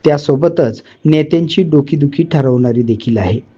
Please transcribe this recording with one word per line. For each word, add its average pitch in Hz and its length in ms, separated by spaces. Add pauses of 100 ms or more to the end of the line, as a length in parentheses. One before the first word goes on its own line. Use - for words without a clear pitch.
त्यासोबतच 147 760 (240)
नेत्यांची 156 580
डोकेदुखी 147 600
ठरवणारी 127 580
देखील 113 360
आहे. 98 400